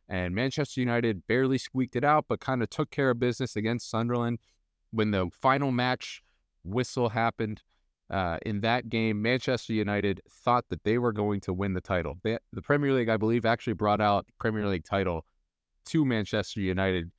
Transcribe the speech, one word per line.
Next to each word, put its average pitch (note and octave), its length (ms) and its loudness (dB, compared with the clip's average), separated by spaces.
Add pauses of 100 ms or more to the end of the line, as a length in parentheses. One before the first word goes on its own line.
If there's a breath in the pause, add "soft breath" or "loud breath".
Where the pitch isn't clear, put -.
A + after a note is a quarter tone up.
And F2+ 260 -2
Manchester C3 460 -2
United A#2 460 0
barely C3 320 2
squeaked - 380 -2
it B2 80 0
out, D3+ 220 4
but A2+ 140 -2
kinda B2 260 -2
took - 240 -4
care C3+ 200 0
of A#2+ 80 0
business B2 360 -2
against A2 360 -2
Sunderland. A#2 480 0 (540)
When G#2+ 180 2
the F#2 200 2
final C3+ 420 2
match B2 500 -2 (420)
whistle A#2+ 440 -2
happened. A2 540 -2 (480)
Uh, F2+ 340 -2
in G#2 160 -2
that A2+ 280 0
game, A2 340 0
Manchester B2 500 0
United G#2 560 0
thought - 400 0
that - 140 -6
they A2 160 2
were A#2+ 140 0
going G#2 280 0
to - 120 -6
win F#2+ 220 -2
the F2+ 60 -2
title. E2+ 440 -2
They, A2+ 140 0 (140)
the G#2+ 80 -10
Premier C#3+ 320 2
League, B2 160 2
I A2 80 2
believe, A2 280 2
actually A2+ 300 0
brought G#2 260 2
out G2+ 260 2 (120)
Premier A2 280 -2
League F#2 180 -2
title F#2 400 -2 (640)
to D#3 180 2
Manchester A2 560 -2
United F#2 580 0